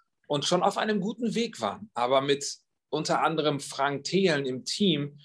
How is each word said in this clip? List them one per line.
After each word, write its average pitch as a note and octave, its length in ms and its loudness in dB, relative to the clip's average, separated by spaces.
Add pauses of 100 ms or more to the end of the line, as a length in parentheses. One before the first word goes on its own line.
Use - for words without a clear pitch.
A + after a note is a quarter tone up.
(260)
und C#3+ 180 -2
schon F3+ 180 2
auf G3+ 160 2
einem G#3+ 220 0
guten G#3+ 340 -4
Weg A#3 260 -4
waren. G2 340 -4
Aber B2+ 260 4
mit C#3 380 -2 (320)
unter D3+ 320 0
anderem D3+ 380 0
Frank C#3 440 -2
Thelen E3 420 2
im B2+ 180 -6
Team D3+ 600 0